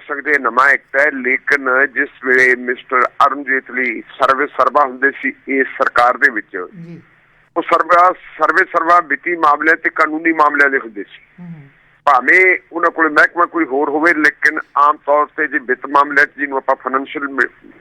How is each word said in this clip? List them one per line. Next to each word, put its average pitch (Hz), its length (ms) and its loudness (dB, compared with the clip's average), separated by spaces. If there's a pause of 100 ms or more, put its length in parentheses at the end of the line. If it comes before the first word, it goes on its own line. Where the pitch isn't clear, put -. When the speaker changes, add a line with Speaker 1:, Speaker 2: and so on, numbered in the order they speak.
Speaker 1:
ਸਕਦੇ 143 240 -6
ਇਹ 143 80 2
ਨਵਾਂ 127 300 2
ਐਕਟ 135 300 -2
ਹੈ। 147 120 2
ਲੇਕਿਨ 135 580 -2 (240)
ਜਿਸ 135 320 -8
ਵੇਲੇ 127 300 2
ਮਿਸਟਰ 123 460 -4
ਅਰੁਣ 139 420 0
ਜੇਤਲੀ 127 580 -6
ਸਰਵੇ 135 460 -2
ਸਰਵਾ 135 380 0
ਹੁੰਦੇ 131 260 -2
ਸੀ 135 180 -8 (180)
ਇਸ 131 200 -2
ਸਰਕਾਰ 123 500 0
ਦੇ 123 140 2
ਵਿੱਚ, 98 360 -10 (180)
Speaker 2:
ਜੀ। 170 160 -20 (560)
Speaker 1:
ਉਹ 170 40 -2
ਸਰਵਾ, 175 500 2
ਸਰਵੇ 160 540 -2
ਸਰਵਾ 170 340 2
ਵਿੱਤੀ 165 360 -4
ਮਾਮਲਿਆਂ 156 400 2
ਤੇ 165 140 -4
ਕਾਨੂੰਨੀ 160 420 -2
ਮਾਮਲਿਆਂ 147 380 2
ਦੇ 135 80 0
ਹੁੰਦੇ 107 260 -10
ਸੀ। - 400 -20
Speaker 2:
ਹੂੰ। 165 180 -16 (440)
Speaker 1:
ਭਾਵੇਂ 156 520 4 (140)
ਉਹਨਾਂ 170 200 -2
ਕੋਲ 165 180 0
ਮਹਿਕਮਾ 170 360 2
ਕੋਈ 170 200 -2
ਹੋਰ 139 240 -2
ਹੋਵੇ, 156 240 2
ਲੇਕਿਨ 151 460 0 (180)
ਆਮ 147 280 2
ਤੌਰ 147 200 2
ਤੇ 151 220 -4
ਜੇ 143 120 -4
ਵਿੱਤ 127 260 -6
ਮਾਮਲਿਆਂ 143 400 2
'ਚ, 143 120 -6
ਜਿਹਨੂੰ 139 200 -6
ਆਪਾਂ 135 180 -2
ਫਾਈਨੈਂਸ਼ੀਅਲ 135 520 -6
ਮੈ-, - 540 -6